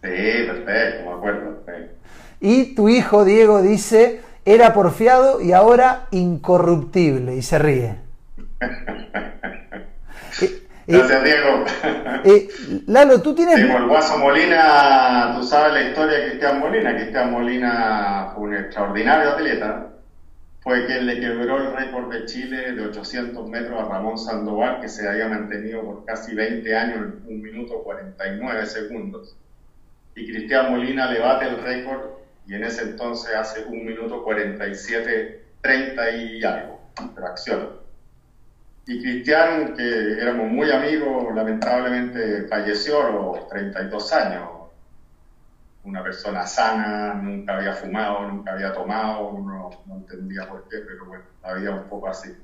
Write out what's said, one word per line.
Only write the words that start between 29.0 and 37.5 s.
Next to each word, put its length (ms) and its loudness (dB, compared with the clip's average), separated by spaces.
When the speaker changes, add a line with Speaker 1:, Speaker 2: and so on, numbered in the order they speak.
Speaker 1:
Y 100 -14
Cristian 460 -2
Molina 400 -4
le 80 -2
bate 280 0
el 140 -8
récord 400 -8
y 80 -14
en 80 -8
ese 200 -8
entonces 520 -10
hace 300 -8
un 200 -12
minuto 380 -10
cuarenta 440 -8
y 80 -12
siete 680 -8
treinta 500 -2
y 340 -10
algo, 340 -6
fracción. 720 -10